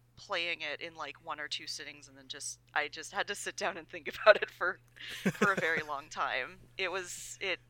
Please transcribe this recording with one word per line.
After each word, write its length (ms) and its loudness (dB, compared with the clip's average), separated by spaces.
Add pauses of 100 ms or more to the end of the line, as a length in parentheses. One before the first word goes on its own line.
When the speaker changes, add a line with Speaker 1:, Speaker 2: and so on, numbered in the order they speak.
(160)
Speaker 1:
playing 460 -2
it 180 -6
in, 140 -10
like, 300 -10
one 160 -6
or 80 -6
two 180 -6
sittings, 420 -10
and 80 -20
then 120 -18
just, 320 -10 (120)
I 160 0
just 240 -10
had 140 0
to 80 -4
sit 220 -6
down 200 -2
and 120 -12
think 200 -12
<laughs> 140 -8
about 140 12
it 120 -2
for, 300 -2 (540)
for 200 6
a 80 0
very 220 2
Speaker 2:
<laughs> 40 -8
Speaker 1:
long 220 -4
time. 520 0 (180)
It 140 0
was, 480 -6
it, 180 0 (120)